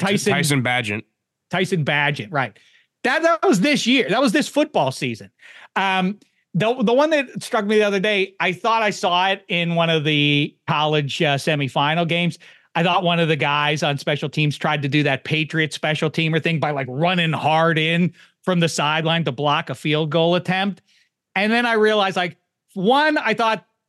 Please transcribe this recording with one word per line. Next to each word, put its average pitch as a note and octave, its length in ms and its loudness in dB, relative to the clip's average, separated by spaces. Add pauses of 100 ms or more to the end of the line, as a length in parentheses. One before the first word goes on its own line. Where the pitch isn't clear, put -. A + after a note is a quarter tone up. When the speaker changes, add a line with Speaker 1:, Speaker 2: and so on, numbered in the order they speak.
(120)
Speaker 1:
Tyson G3+ 200 0
Speaker 2:
Tyson C#3+ 300 0
Bagent. A2+ 400 -2 (480)
Speaker 1:
Tyson F3+ 340 -2
Bagent, D3 480 -2
right. B2+ 260 -4 (460)
That, C#4+ 180 0
that E4 240 2
was B3 140 4
this B3+ 260 0
year. B3 220 2
That G#3 120 0
was C4 120 2
this D4 160 0
football G#3 440 0
season. A2+ 380 -8 (460)
Um, F#3+ 420 0 (360)
the, G#3+ 280 2
the A3+ 100 2
one D4 180 4
that C#4 320 -2
struck A3 220 -2
me G#3+ 140 2
the G#3+ 60 4
other G3+ 160 0
day, G3 400 -2
I F3+ 120 0
thought A3+ 300 0
I G#3+ 80 0
saw F#3 380 0
it G3 200 -2
in E3+ 280 -2
one E3 140 2
of D#3+ 140 0
the D3 500 0 (140)
college, D3+ 540 0
uh, C#3+ 140 2
semifinal D3 720 -2
games. E3+ 300 -2 (360)
I E3 80 0
thought F3+ 220 2
one E3+ 160 2
of E3 80 2
the D#3+ 80 2
guys D3 480 0
on C#3+ 140 -2
special D3+ 300 -4
teams D3+ 280 -2
tried D3+ 260 -2
to C#3+ 60 -4
do D3+ 160 2
that C3+ 200 0
Patriot D#3 480 -4
special D#3 380 -2
teamer D#3+ 320 0
thing E3 180 -2
by, D#3 120 -2
like, C#3 180 -4
running E3 420 0
hard D#3 460 2
in E3 340 0 (320)
from F3+ 160 0
the E3 80 2
sideline D#3+ 560 0
to C#3+ 80 -2
block D3 380 -2
a C3 40 -6
field D3+ 360 -2
goal E3 240 2
attempt. F#3 480 -2 (520)
And G#3 180 0
then A#3+ 140 2
I A#3 80 0
realized, G#3+ 420 2
like, F3+ 200 -4 (380)
one, C#4+ 440 2
I A3 160 0
thought A3 320 -2 (220)